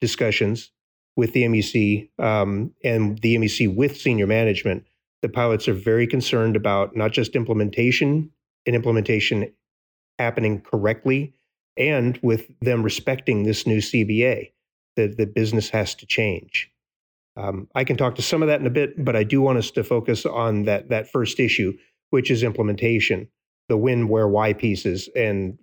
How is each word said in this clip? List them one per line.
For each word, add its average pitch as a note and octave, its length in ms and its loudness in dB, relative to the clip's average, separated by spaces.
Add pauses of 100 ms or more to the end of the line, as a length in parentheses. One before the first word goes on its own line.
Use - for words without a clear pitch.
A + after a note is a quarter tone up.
discussions A2+ 720 -2 (420)
with A#2+ 200 0
the B2 100 2
M A2+ 100 2
E G#2 80 2
C, G#2 560 0
um, G#2 540 0 (100)
and A2 380 0
the A2+ 160 2
M A2+ 80 2
E G#2+ 40 2
C G#2+ 200 0
with B2+ 280 0
senior A2 300 0
management. G#2+ 600 0 (360)
The A#2+ 60 0
pilots A#2 400 0
are A2+ 40 2
very A2+ 360 2
concerned A2+ 480 0
about G2+ 400 0
not A2 160 0
just A#2 240 -2
implementation A#2+ 960 0 (340)
and A#2+ 80 0
implementation A2+ 800 0 (680)
happening A#2 440 -2
correctly, B2+ 680 -2 (440)
and B2+ 480 0
with A#2 340 0
them A#2 240 0
respecting G#2+ 640 -2
this A2 240 -2
new A2 120 2
C A#2 220 0
B G#2+ 240 2
A, - 260 -2 (440)
that A2 200 0
the A2 100 0
business A2 440 0
has G#2+ 240 -2
to - 120 -20
change. - 680 -4 (640)
Um, G2 360 -8
I C3 120 0
can C3 120 -2
talk B2+ 200 0
to B2 60 -4
some D#3+ 200 0
of D#3 60 2
that D3 120 2
in C3+ 60 -2
a B2+ 40 0
bit, C#3+ 340 -2
but B2+ 100 0
I G#2+ 80 4
do C3+ 180 2
want C3+ 160 4
us A2+ 160 -2
to A2+ 120 0
focus A#2 420 0
on A2 380 0
that, G2+ 240 0
that A2 200 -2
first A#2+ 300 -2
issue, A2+ 400 0 (320)
which C3 220 2
is A#2 100 0
implementation, A2 840 0 (400)
the A#2 80 2
when, A#2+ 320 2
where, A2 180 4
why G#2 280 2
pieces. F#2+ 600 -2
And G2+ 480 -2